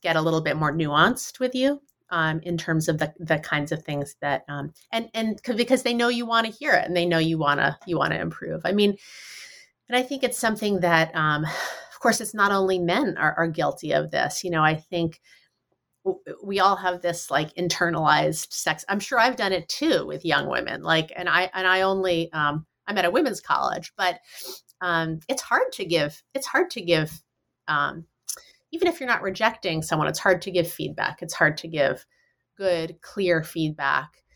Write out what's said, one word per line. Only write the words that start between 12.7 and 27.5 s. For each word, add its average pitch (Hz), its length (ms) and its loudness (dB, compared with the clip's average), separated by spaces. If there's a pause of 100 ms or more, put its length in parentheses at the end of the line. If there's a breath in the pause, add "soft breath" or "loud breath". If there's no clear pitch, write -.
men 180 400 2
are, 151 160 2
are 165 140 0
guilty 156 440 -2
of 151 180 0
this. 147 320 -2
You - 80 -4
know, 160 120 2
I 156 140 4
think 165 440 -4 (840 soft breath)
w-, 190 180 -2 (200)
we 196 160 -2
all 190 180 6
have 180 260 -2
this, 170 280 -4
like, 151 240 0
internalized 160 960 2
sex. - 360 -4
I'm 208 120 -2
sure 247 180 -2
I've 240 180 4
done 202 160 0
it 170 160 -2
too 285 380 0
with 151 180 -8
young 143 240 2
women. 131 340 -4
Like, 160 320 0
and 175 140 -6
I, 175 240 2
and 185 140 -2
I 185 160 4
only, 185 500 0
um, 151 340 0 (200)
I'm 202 120 0
at 180 60 4
a 175 60 2
women's 226 300 2
college, - 560 -2
but, 185 240 0 (600 loud breath)
um, 165 480 -2
it's 262 140 -4
hard 508 300 0
to - 120 -8
give, 160 380 -2 (120)
it's 269 120 -6
hard 349 240 0
to 233 100 -8
give, 160 420 0 (460)